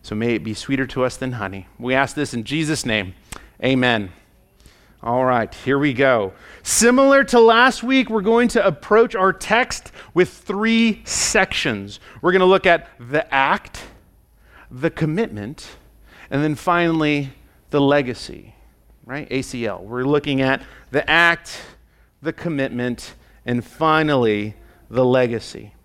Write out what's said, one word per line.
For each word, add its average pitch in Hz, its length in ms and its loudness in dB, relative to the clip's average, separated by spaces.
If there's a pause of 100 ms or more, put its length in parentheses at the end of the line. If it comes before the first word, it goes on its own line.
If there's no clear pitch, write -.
So - 140 -12
may 113 220 -2
it 104 60 -4
be 107 120 -8
sweeter 135 320 -4
to 127 180 -4
us 123 140 -6
than 127 140 -6
honey. 98 340 -8 (120)
We 123 140 -4
ask 135 240 0
this 147 160 -4
in 117 120 -8
Jesus' 151 420 -4
name. 104 260 -2 (500)
Amen. 123 480 0 (920)
All 123 240 -2
right, 120 260 0
here 139 260 -2
we 143 140 0
go. 120 400 2 (300)
Similar 269 640 4
to 247 140 2
last 233 440 6
week, 247 260 0
we're 214 140 -2
going 226 260 2
to 196 180 0
approach 214 480 2
our 190 200 2
text - 580 -2 (220)
with 175 160 2
three 226 760 0
sections. 110 960 -2 (220)
We're 175 100 2
gonna 185 140 4
look 185 180 4
at 170 240 2 (100)
the 131 340 -6
act, 143 520 -2 (840)
the 127 180 -4
commitment, 156 880 -6 (540)
and 139 120 -2
then 151 120 0
finally, 156 800 0 (360)
the 147 140 0
legacy, 139 720 -2 (500)
right? 135 260 -12
A 131 120 -4
C 120 240 -8
L. 90 180 -8
We're 120 200 -6
looking 143 360 0
at 135 220 0 (280)
the - 200 -2
act, 170 500 2 (600)
the 156 100 -6
commitment, 131 800 -6 (320)
and 123 180 -2
finally, 131 920 0 (340)
the 123 160 0
legacy. 123 680 0 (120)